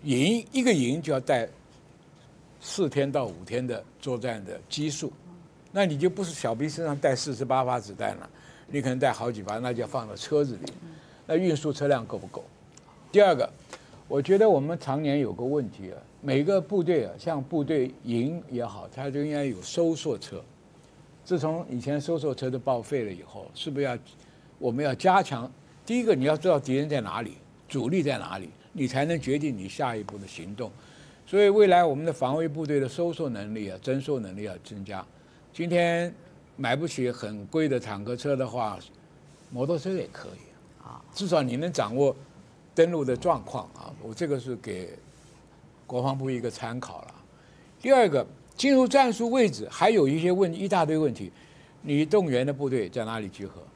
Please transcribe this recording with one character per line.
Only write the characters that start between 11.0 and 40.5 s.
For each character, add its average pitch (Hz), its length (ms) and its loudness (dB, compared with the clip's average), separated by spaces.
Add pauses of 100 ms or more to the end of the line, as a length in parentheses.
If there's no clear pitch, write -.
那 160 100 0
运 175 200 4
输 147 160 -2
车 143 160 -2
辆 127 180 2
够 101 120 -8
不 90 100 -12
够？ - 160 -10 (680)
第 202 100 8
二 185 140 8
个， 123 140 0 (580)
我 139 140 0
觉 190 160 4
得 220 120 8
我 160 100 6
们 156 200 -2
常 139 220 -2
年 147 180 2
有 107 140 0
个 117 100 -8
问 135 280 -2
题 95 200 -14
啊， - 60 -14 (240)
每 139 220 2
个 190 160 4
部 180 240 0
队 151 220 2
啊， 87 120 -10
像 156 240 -4
部 147 220 -2
队 135 300 0 (100)
营 127 460 -2
也 117 160 -4
好， 98 280 -12
它 135 160 -6
就 143 140 -4
应 151 80 -4
该 147 140 -2
有 104 160 -4
收 165 340 0
缩 131 220 -4
车。 90 260 -12 (800)
自 180 160 -2
从 160 300 -2
以 127 100 -6
前 139 200 -2
收 160 200 -2
缩 135 160 -2
车 131 140 -4
都 127 100 -4
报 123 220 -2
废 127 220 -4
了 104 80 -6
以 85 120 -12
后， - 300 -16
是 - 160 -8
不 139 100 -4
是 143 60 0
要， 123 120 -4 (640)
我 127 100 0
们 127 140 -2
要 135 120 0
加 185 280 4
强？ 127 260 -6 (360)
第 240 140 0
一 240 40 0
个， 220 100 6
你 131 120 2
要 151 100 4
知 156 120 -2
道 160 120 6
敌 131 160 0
人 143 140 0
在 143 100 0
哪 104 220 -4
里， 87 160 -10 (300)
主 123 200 -2
力 170 160 2
在 135 140 0
哪 90 200 -8
里， 87 120 -12 (240)
你 143 120 -2
才 139 200 0
能 165 140 0
决 135 200 0
定 143 180 -2
你 95 100 -10
下 120 280 -4
一 107 80 -6
步 98 140 -12
的 98 100 -14
行 90 260 -14
动。 110 160 -8 (560)
所 196 160 4
以 208 60 8
未 202 200 8
来 175 160 8
我 151 120 2
们 156 100 -4
的 160 60 0
防 135 240 0
卫 165 120 -2
部 156 180 -6
队 143 160 2
的 131 60 0
收 170 260 -2
缩 156 160 -4
能 107 260 -6
力 104 140 -6
啊、 95 120 -10
侦 135 200 -2
搜 139 180 -2
能 95 160 -8
力 104 80 -8
要 95 140 -8
增 98 260 -14
加。 95 220 -10 (480)
今 170 160 -4
天 170 440 2 (440)
买 135 180 0
不 156 120 -4
起 127 220 -2
很 107 380 -8
贵 156 200 0
的 131 120 0
坦 101 240 -8
克 120 120 -4
车 143 200 0
的 127 100 -2
话， 110 320 -4 (720)
摩 127 160 -2
托 165 120 0
车 185 140 -6
也 175 200 -4
可 - 180 -14
以 - 560 -20